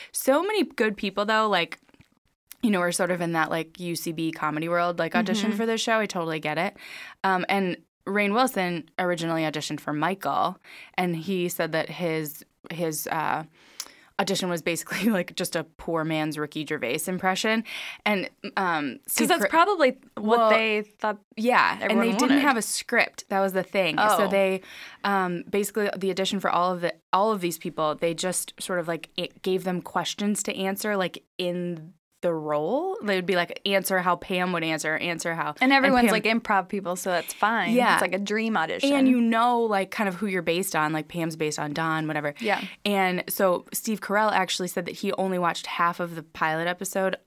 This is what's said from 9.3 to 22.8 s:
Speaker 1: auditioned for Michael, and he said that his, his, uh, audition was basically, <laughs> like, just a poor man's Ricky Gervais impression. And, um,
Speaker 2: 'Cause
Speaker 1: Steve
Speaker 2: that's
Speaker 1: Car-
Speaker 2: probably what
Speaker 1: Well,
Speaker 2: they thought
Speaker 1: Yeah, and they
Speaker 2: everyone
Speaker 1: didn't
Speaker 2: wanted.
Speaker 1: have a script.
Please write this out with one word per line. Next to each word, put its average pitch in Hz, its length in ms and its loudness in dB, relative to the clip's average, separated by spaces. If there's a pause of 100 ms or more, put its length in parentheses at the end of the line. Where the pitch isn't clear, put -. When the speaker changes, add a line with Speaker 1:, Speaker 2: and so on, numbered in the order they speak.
Speaker 1:
auditioned 151 360 -4
for 147 140 -4
Michael, 160 640 0 (380)
and 180 200 0
he 175 340 -2
said 165 240 -2
that 160 160 -2
his, 160 540 -4 (280)
his, 160 360 -4
uh, 151 360 -2 (760)
audition 190 300 0
was 170 120 -2
basically, 180 480 -2
<laughs> - 20 4
like, 175 240 -2
just - 200 -4
a 160 80 -2
poor 165 400 -4
man's 156 340 -2
Ricky 151 280 -4
Gervais 139 420 -2
impression. 190 560 0 (420)
And, 208 240 0 (280)
um, 160 380 0 (100)
Speaker 2:
'Cause - 80 -6
Speaker 1:
Steve 233 160 2
Speaker 2:
that's 339 120 4
Speaker 1:
Car- 302 80 2
Speaker 2:
probably 330 480 4 (180)
what 220 240 2
Speaker 1:
Well, 220 100 6
Speaker 2:
they 220 320 4
thought 214 380 -6 (180)
Speaker 1:
Yeah, 214 360 6
and - 80 -6
they - 40 -2 (100)
Speaker 2:
everyone - 220 4
Speaker 1:
didn't 294 140 2
Speaker 2:
wanted. - 100 4
Speaker 1:
have 269 160 4
a 214 40 0
script. - 680 -2